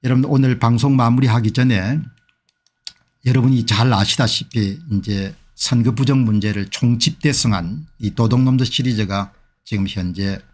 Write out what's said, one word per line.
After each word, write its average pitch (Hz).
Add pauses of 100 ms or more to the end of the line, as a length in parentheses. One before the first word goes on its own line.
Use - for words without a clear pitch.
여러분 127
오늘 131
방송 120
마무리하기 120
전에 123 (1300)
여러분이 127
잘 113
아시다시피 104 (100)
이제 98 (180)
선거 120
부정 131
문제를 104
총집대성한 120 (100)
이 104
도둑놈들 127
시리즈가 107 (300)
지금 98
현재 95 (140)